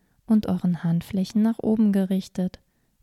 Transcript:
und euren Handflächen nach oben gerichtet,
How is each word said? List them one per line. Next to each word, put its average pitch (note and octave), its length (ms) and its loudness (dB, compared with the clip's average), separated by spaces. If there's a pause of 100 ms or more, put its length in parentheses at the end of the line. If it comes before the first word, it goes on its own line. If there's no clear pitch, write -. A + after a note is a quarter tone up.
(240)
und A3 220 2
euren F3+ 360 -2
Handflächen F#3 600 -2
nach A3+ 160 0
oben A3 340 2
gerichtet, F#3+ 680 -2 (420)